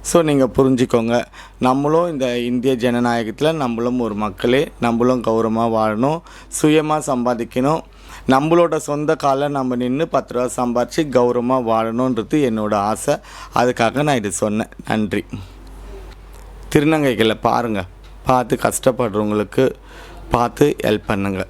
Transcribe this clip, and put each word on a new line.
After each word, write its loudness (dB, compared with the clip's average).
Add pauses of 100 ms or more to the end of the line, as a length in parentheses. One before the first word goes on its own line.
So 2
நீங்க 4
புரிஞ்சுக்கோங்க. 2 (340)
நம்மளும் 2
இந்த -2
இந்திய 0
ஜனநாயகத்துல 0
நம்மளும் -2
ஒரு -2
மக்களே, 0
நம்மளும் 2
கௌரவமா 0
வாழணும், 0 (420)
சுயமா 2
சம்பாதிக்கணும், -2 (480)
நம்மளோட 4
சொந்த -2
கால்ல 2
நம்ம -2
நின்னு -2
பத்து -2
ரூபா -2
சம்பாரிச்சு -2
கௌரவமா 2 (100)
வாழணுன்றது 0
என்னோட 0
ஆசை. 0 (380)
அதுக்காக 2
நான் 2
இது -2
சொன்னேன். -2 (180)
நன்றி. -2 (1500)
திருநங்கைகளை 2
பாருங்க, 0 (420)
பார்த்து 2
கஷ்டப்படுறவங்களுக்கு 0 (560)
பார்த்து 2
ஹெல்ப் 0
பண்ணுங்க. -2